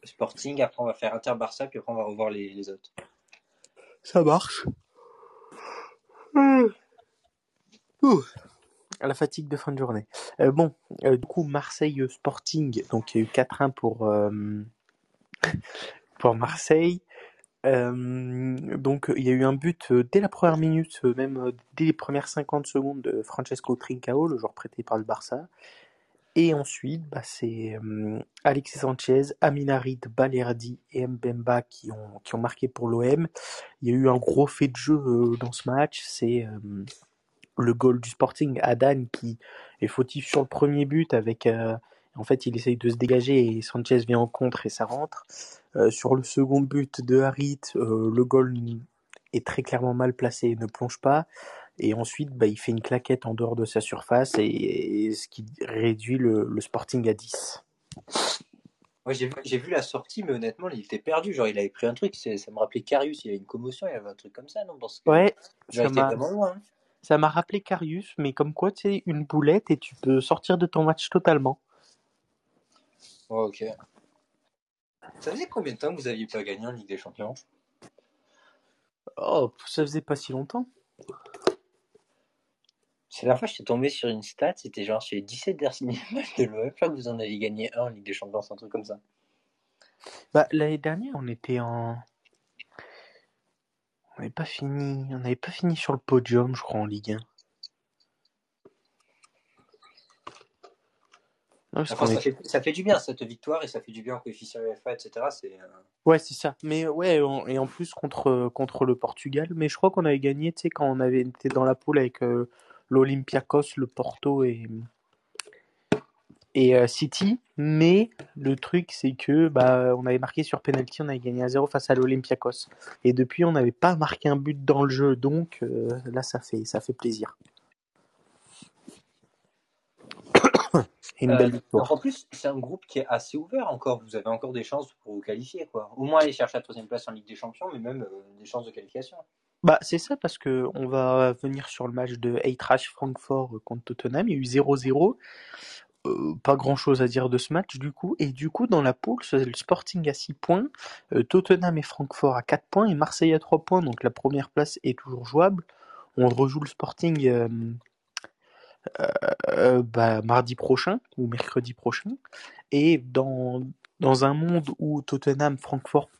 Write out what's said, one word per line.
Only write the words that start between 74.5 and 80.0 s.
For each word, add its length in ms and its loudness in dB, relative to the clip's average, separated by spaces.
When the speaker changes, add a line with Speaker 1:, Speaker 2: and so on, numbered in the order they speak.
Speaker 1:
Ça 140 -8
faisait 140 -6
combien 260 -6
de 60 -14
temps 160 -4
que 60 -12
vous 60 -12
aviez 200 -6
pas 180 -8
gagné 220 -8
en 40 -8
Ligue 160 -14
des 120 -8
Champions ? 360 -12
Speaker 2:
Oh, 360 0
ça 160 -2
faisait 180 -2